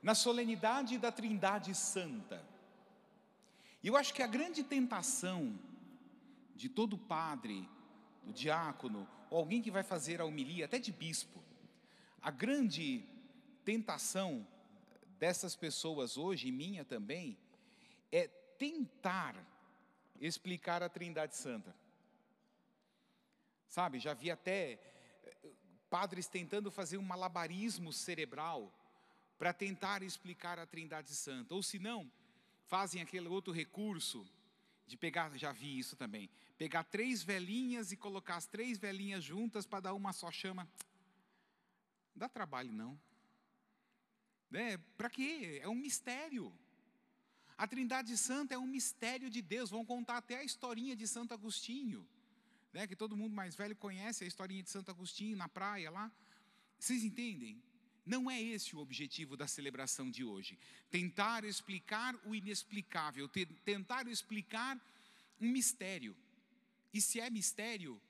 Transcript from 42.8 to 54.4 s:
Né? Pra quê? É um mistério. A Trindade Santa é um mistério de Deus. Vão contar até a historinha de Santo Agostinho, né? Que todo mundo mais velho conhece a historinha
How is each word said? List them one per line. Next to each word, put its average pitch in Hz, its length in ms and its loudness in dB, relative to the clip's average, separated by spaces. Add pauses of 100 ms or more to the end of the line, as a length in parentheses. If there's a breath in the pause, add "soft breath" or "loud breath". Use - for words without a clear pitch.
Né? 208 280 -2 (180)
Pra 233 140 -2
quê? 262 520 -2
É 170 60 -6
um 226 60 -2
mistério. 254 760 -2 (1080 loud breath)
A 202 80 2
Trindade 247 500 -2
Santa 269 380 2
é 254 40 -2
um 254 80 -2
mistério 262 600 -2
de 226 140 -2
Deus. 208 260 -2
Vão 220 160 -4
contar 240 320 -2
até 240 220 -4
a 285 60 -6
historinha 247 520 -4
de 214 100 -4
Santo 233 280 -2
Agostinho, 214 760 -4 (640 soft breath)
né? 196 140 -4
Que 185 100 -8
todo 214 180 -4
mundo 214 200 -2
mais 185 200 -4
velho 208 220 -4
conhece 202 480 -6
a - 20 -4
historinha 190 360 -6